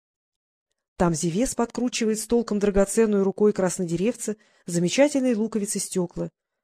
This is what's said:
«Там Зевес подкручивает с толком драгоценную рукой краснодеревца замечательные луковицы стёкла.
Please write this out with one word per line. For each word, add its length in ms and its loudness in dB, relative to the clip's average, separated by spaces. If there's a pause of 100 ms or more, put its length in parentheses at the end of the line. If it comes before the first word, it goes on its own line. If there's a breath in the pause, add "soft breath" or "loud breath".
(960)
«Там 180 2
Зевес 400 -2
подкручивает 640 -2
с 80 -8
толком 320 0
драгоценную 680 2
рукой 280 2
краснодеревца 840 -2 (300 soft breath)
замечательные 680 2
луковицы 420 -2
стёкла. 520 -6 (340)